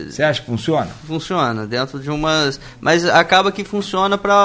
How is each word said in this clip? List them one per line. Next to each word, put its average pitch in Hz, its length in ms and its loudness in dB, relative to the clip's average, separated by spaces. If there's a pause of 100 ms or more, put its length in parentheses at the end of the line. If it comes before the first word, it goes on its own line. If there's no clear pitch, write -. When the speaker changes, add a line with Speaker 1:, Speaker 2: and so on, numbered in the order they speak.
(100)
Speaker 1:
Você 139 120 -6
acha 151 180 0
que - 60 -18
funciona? 160 400 -2 (200)
Speaker 2:
Funciona, 151 600 -2
dentro 131 340 -6
de 135 100 -12
umas, 151 480 0 (220)
mas 170 240 2
acaba 175 480 4
que 196 100 -6
funciona 196 540 -2
pra 202 180 2 (100)